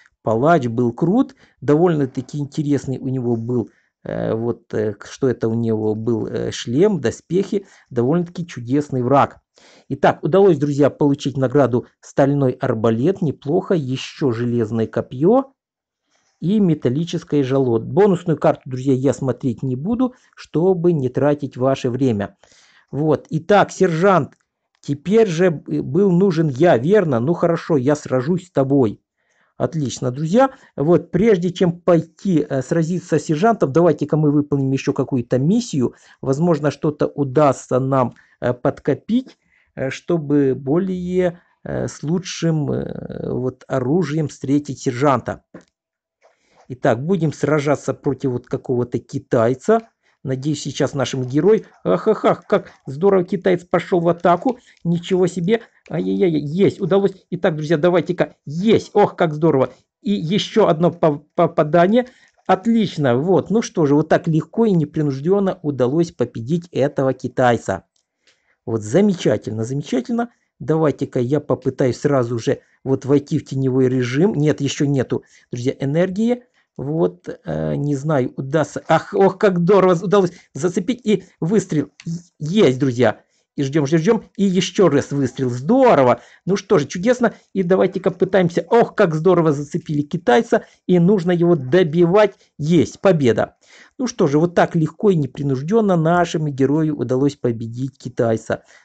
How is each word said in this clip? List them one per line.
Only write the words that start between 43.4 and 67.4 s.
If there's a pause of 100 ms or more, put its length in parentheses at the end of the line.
оружием
встретить
сержанта. (1300)
Итак,
будем
сражаться
против
вот
какого-то
китайца. (420)
Надеюсь,
сейчас
нашим
герой. (200)
Ах,
ах,
ах,
как (160)
здорово
китаец
пошёл
в
атаку. (260)
Ничего
себе. (280)
Ай-яй-яй,
есть,
удалось. (180)
Итак,
друзья,
давайте-ка. (100)
Есть,
ох,
как
здорово. (300)
И
ещё
одно
по-, (100)
попадание. (400)
Отлично,
вот.
Ну
что
же,
вот
так
легко
и
непринуждённо
удалось
победить
этого
китайца. (840)